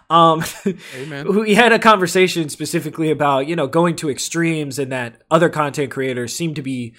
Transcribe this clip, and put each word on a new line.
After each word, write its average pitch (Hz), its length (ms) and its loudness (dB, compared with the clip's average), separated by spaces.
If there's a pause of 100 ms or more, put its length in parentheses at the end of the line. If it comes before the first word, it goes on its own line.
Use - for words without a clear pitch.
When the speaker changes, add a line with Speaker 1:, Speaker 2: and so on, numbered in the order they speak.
Speaker 1:
Um, 165 340 4 (220)
<laughs> 185 100 -4 (220)
Speaker 2:
Amen. 143 420 -6
Speaker 1:
we 214 160 2
had 233 160 6
a 214 80 4
conversation 180 720 2
specifically 156 600 -4
about, 139 380 2
you 170 80 -4
know, 143 120 -2
going 165 300 2
to 156 120 -4
extremes 151 680 -4
and 135 120 -4
that 123 300 -8 (100)
other 165 160 4
content 147 440 -2
creators 123 440 -6
seem 165 200 -6
to 147 60 -10
be 123 380 -8